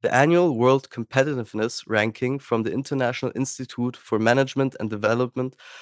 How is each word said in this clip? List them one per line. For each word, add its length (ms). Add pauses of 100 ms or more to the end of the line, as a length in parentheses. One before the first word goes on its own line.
The 100
annual 420
World 340
Competitiveness 960
Ranking 540
from 240
the 80
International 640
Institute 640
for 220
Management 600
and 100
Development 640 (280)